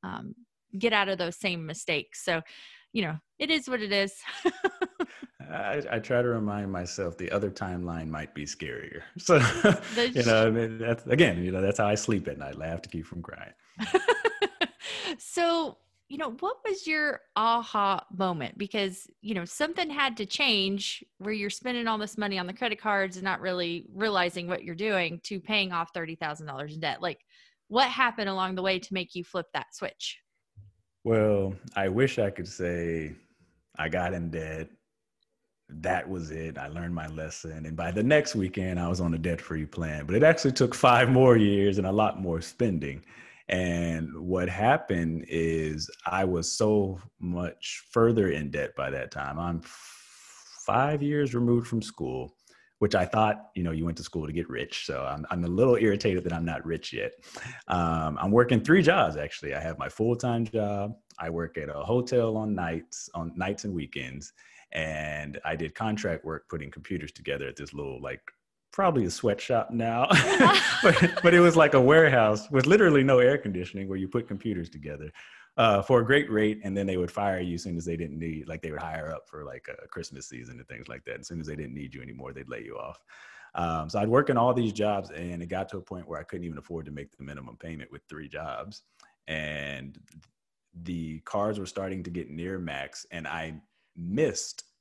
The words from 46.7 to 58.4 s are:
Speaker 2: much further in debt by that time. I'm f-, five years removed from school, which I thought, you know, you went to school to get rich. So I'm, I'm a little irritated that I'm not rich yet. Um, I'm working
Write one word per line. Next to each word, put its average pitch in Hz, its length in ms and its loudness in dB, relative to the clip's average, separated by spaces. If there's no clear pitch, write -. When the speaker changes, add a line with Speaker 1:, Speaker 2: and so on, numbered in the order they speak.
Speaker 2:
much - 720 -6
further 113 380 4
in 73 220 -2
debt 71 260 -4
by 67 140 -4
that 65 200 -8
time. 69 260 -6
I'm 85 200 -4
f-, - 1080 -18
five 139 380 2
years 143 320 0
removed 120 320 2
from 113 140 -2
school, 64 540 -8
which 104 160 2
I 90 100 4
thought, 107 500 2
you 90 80 -2
know, 85 80 0
you 80 120 -2
went 85 140 -2
to 82 60 -12
school 78 240 -6
to 78 60 -6
get 85 160 -4
rich. 65 360 -6
So 65 180 -6
I'm, 73 260 -6
I'm 87 140 -2
a 85 60 -2
little 120 260 4
irritated 101 480 2
that 85 100 -2
I'm 82 120 -2
not 76 200 -6
rich 80 280 -6
yet. 55 180 -6
Um, 82 540 0
I'm 95 100 0
working 120 300 6